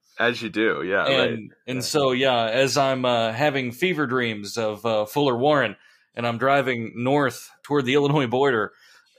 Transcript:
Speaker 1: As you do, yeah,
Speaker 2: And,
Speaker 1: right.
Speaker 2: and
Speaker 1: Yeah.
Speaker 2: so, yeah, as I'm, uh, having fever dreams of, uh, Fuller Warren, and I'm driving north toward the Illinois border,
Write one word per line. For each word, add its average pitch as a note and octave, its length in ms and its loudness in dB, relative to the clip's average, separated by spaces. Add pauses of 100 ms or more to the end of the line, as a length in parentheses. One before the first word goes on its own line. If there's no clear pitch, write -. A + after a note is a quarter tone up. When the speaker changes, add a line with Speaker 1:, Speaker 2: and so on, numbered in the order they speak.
(200)
Speaker 1:
As A#2 220 0
you A2+ 80 -6
do, F2+ 340 0
yeah, F#2 220 0
Speaker 2:
And, B2+ 260 2
Speaker 1:
right. A2+ 80 -6 (280)
Speaker 2:
and B2+ 80 -6
Speaker 1:
Yeah. B2+ 60 -6
Speaker 2:
so, C3+ 300 0
yeah, B2+ 340 2
as B2 300 0
I'm, C3+ 300 0
uh, A2+ 280 0
having C3+ 380 -2
fever D3+ 360 -2
dreams A2+ 500 -4
of, G#2+ 260 -4
uh, A2 220 0
Fuller C#3 320 0
Warren, C3 380 2 (400)
and A#2+ 100 -6
I'm A#2 140 -2
driving B2+ 560 0
north B2+ 560 -2 (100)
toward C#3+ 240 0
the B2 80 0
Illinois C#3+ 320 2
border, A#2+ 460 2 (480)